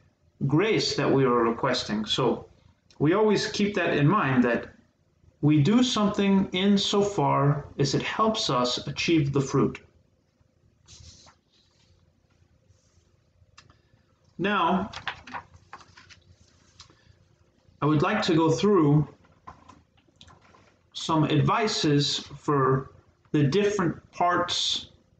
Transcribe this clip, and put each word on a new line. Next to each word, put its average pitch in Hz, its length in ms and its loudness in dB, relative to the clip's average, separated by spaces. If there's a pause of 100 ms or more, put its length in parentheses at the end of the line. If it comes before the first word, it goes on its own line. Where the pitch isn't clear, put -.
(460)
grace 160 500 0
that 143 160 -2
we 135 120 2
are 120 200 2
requesting. 113 600 -2
So - 420 -4 (520)
we 151 140 2
always 214 340 2
keep - 280 -2
that 175 200 -2
in 147 120 4
mind, 135 360 2
that 117 260 -2 (720)
we 147 220 4
do 220 180 4
something 196 720 0
insofar 185 1120 0 (140)
as 139 160 0
it 139 80 -2
helps - 460 -2
us 123 360 -4
achieve 151 460 -2
the 139 100 0
fruit. 123 380 -2 (4000)
Now, 190 540 0 (3000)
I - 40 -2
would 147 160 2
like 208 220 0
to 175 120 2
go 160 160 4
through 151 560 2 (1900)
some 156 320 0
advices 147 920 0 (180)
for 135 540 -2 (400)
the 147 120 2
different 185 680 -2
parts, - 800 -2 (300)